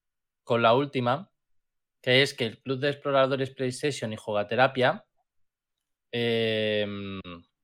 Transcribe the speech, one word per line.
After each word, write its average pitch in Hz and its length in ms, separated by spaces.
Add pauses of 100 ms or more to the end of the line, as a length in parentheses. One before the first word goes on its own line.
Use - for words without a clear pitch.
(440)
con 117 180
la 117 120
última, 139 580 (720)
que 127 200
es 139 120
que 127 120
el - 160
Club 131 160
de 143 120
Exploradores 135 600
PlayStation 127 640
y 107 40
Jugaterapia, 123 880 (1080)
em, 107 1040 (460)